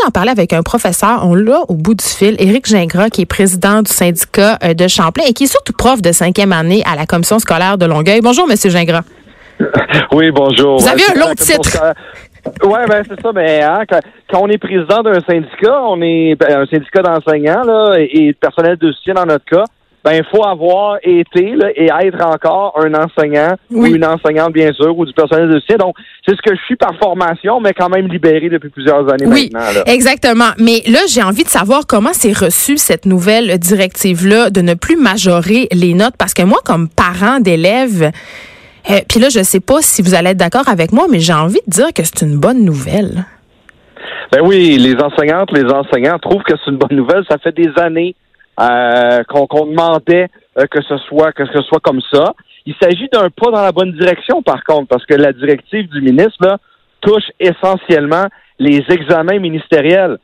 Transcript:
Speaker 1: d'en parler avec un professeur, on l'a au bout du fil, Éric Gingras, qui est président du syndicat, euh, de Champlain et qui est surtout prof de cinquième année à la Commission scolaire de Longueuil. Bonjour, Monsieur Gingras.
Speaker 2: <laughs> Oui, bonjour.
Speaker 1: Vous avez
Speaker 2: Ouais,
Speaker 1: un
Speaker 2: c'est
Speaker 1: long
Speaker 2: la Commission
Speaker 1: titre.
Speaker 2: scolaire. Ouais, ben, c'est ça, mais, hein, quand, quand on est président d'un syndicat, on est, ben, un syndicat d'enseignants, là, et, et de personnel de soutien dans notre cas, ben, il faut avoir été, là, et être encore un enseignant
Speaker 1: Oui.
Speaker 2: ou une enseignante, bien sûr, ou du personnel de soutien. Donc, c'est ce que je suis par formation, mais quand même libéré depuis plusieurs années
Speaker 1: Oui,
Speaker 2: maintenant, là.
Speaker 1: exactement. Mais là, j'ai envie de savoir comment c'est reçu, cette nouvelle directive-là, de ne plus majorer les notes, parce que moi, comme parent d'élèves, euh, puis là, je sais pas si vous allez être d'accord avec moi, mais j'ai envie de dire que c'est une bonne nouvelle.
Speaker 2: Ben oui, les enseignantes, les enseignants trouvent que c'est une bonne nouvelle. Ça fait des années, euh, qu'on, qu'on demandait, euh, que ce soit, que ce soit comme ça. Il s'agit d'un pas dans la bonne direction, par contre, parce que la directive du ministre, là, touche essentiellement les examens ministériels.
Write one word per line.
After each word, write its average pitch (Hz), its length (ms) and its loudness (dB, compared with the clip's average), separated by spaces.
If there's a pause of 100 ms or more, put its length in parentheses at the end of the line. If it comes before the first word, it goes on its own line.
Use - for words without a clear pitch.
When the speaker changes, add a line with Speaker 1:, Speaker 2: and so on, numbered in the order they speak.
Speaker 1:
d'en 269 60 0
parler 202 220 0
avec 185 200 -2
un 170 120 0
professeur, 220 600 0
on 175 80 2
l'a 220 360 2
au 185 60 -4
bout 160 200 0
du 190 100 -4
fil, 214 360 0
Éric 202 260 2
Gingras, 190 440 0
qui - 100 -2
est 170 60 -2
président 196 560 0
du 208 100 -4
syndicat, 190 720 0
euh, 170 100 0
de 180 140 2
Champlain 175 400 0
et 233 40 2
qui 269 120 -2
est - 20 2
surtout - 280 -2
prof 233 280 0
de 170 80 2
cinquième 185 420 0
année 170 340 0
à 165 100 -2
la 151 100 -6
Commission 180 320 0
scolaire 185 400 0
de 175 80 2
Longueuil. 165 340 2
Bonjour, 247 280 2
Monsieur 214 220 2
Gingras. 170 320 0 (580)
Speaker 2:
<laughs> - 20 -4 (480)
Oui, 156 220 2
bonjour. 139 480 2
Speaker 1:
Vous - 80 4
avez 311 140 2
Speaker 2:
Ouais, 415 60 4
Speaker 1:
un 381 40 2
Speaker 2:
c'est 285 80 0
Speaker 1:
long 330 80 2
Speaker 2:
la 311 80 -2
Commission - 240 0
Speaker 1:
titre. - 160 -4
Speaker 2:
scolaire. 160 180 0 (680)
Ouais, 220 240 2
ben, 208 200 0
c'est - 120 -12
ça, 226 120 -4
mais, 160 300 0
hein, 180 260 0
quand, 170 120 0 (280)
quand 185 140 0
on 208 60 0
est 208 100 0
président 185 460 -2
d'un 196 160 0
syndicat, 185 640 -2
on 185 180 -2
est, 165 320 0
ben, 143 280 0
un 139 40 -2
syndicat 156 360 -2
d'enseignants, 160 600 0
là, 214 340 2
et, 151 300 2
et 147 60 2
de - 60 -20
personnel 170 380 0
de 165 140 0
soutien 185 240 -6
dans 180 120 0
notre 151 180 0
cas, 185 200 0 (400)
ben, 151 80 0
il 160 180 0
faut 214 160 2
avoir 190 560 0
été, 180 540 0
là, 202 180 2
et 160 120 0 (200)
être 175 180 -2
encore 165 580 -2
un 156 120 0
enseignant 156 600 0 (120)
Speaker 1:
Oui. 233 220 2
Speaker 2:
ou 165 60 4
une 160 80 0
enseignante, 160 480 0
bien 156 200 2
sûr, 160 240 0
ou 170 80 -2
du 135 80 -6
personnel 160 380 2
de 156 80 4
soutien. 214 180 0
Donc, 185 200 -2 (300)
c'est 196 100 2
ce - 40 -10
que 202 160 0
je - 60 -10
suis 247 140 -6
par 180 220 -2
formation, 185 600 -2
mais 202 140 0
quand 180 140 -2
même 190 180 -2
libéré 165 420 0
depuis 147 220 -4
plusieurs 143 300 0 (120)
années 135 140 -2
Speaker 1:
Oui, 254 260 2
Speaker 2:
maintenant, 113 220 -4
là. 104 180 0
Speaker 1:
exactement. 247 680 2
Mais 226 280 2
là, 247 140 4 (120)
j'ai 240 100 0
envie 202 200 0
de - 60 -4
savoir 269 380 0
comment 233 260 0
c'est 214 200 0
reçu, 208 460 -2
cette - 280 -2
nouvelle 190 520 0
directive-là, 190 920 0
de 196 100 0
ne 175 140 2
plus 320 220 -2
majorer 196 760 0
les 175 220 2
notes, 214 220 0
parce 185 160 -4
que - 120 0
moi, 226 200 4
comme 165 240 -2
parent 202 520 0
d'élèves, 185 720 0 (800)
euh, 202 180 2
puis - 100 0
là, 254 100 4
je 226 140 0
sais 190 180 0
pas 294 220 2
si - 180 0
vous 185 140 2
allez 180 160 2
être 185 80 0
d'accord 185 300 0
avec 170 240 0
moi, 302 180 2
mais 202 80 2
j'ai 165 160 0
envie 170 320 0
de 202 40 -6
dire - 220 0
que 165 120 -4
c'est - 200 -6
une 147 140 0
bonne 220 260 2
nouvelle. 165 600 -2 (1080)
Speaker 2:
Ben 135 100 4
oui, 175 360 4
les 127 240 4
enseignantes, 156 500 0
les 143 120 2
enseignants 139 560 0
trouvent 196 240 -2
que 160 100 0 (100)
c'est 143 60 -6
une 135 80 -2
bonne 139 180 0
nouvelle. 156 320 0
Ça 151 100 0
fait 165 160 -4
des 165 220 0
années, 170 380 -2 (460)
euh, 120 680 0
qu'on, 143 180 0
qu'on 151 200 -2
demandait, 165 640 0 (300)
euh, 135 120 2
que 147 120 -2
ce 143 140 -6 (120)
soit, 156 240 0
que 143 140 -6
ce 139 160 -2
soit 156 180 -2
comme 131 200 -2 (100)
ça. 151 220 2 (340)
Il 156 160 -10
s'agit 180 300 0
d'un 202 180 2
pas 240 200 -2
dans 214 120 0
la 190 100 0
bonne 185 200 -2
direction, 185 500 -2
par 135 220 -2
contre, 147 240 0
parce 123 180 -2
que 151 80 0
la 143 180 2
directive 147 580 -4
du 147 100 -8
ministre, 135 400 2
là, 190 160 2 (440)
touche 208 380 -2
essentiellement 175 880 -2 (320)
les 143 300 2
examens 170 500 0
ministériels. 165 840 0